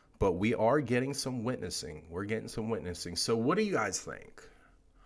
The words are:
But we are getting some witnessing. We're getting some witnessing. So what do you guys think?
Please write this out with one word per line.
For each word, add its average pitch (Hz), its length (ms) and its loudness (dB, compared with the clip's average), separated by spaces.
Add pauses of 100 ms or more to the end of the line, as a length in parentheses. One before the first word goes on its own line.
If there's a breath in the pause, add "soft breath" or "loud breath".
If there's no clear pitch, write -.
(180 soft breath)
But 98 140 6
we 104 220 2
are 120 260 6
getting 123 320 0
some 127 320 -4
witnessing. 82 640 -6
We're 90 160 -4
getting 110 240 -2
some 113 220 -4
witnessing. 87 460 -4
So 117 200 2
what 139 220 4
do 220 60 2
you 202 80 0
guys 104 280 0
think? - 420 -12 (640 loud breath)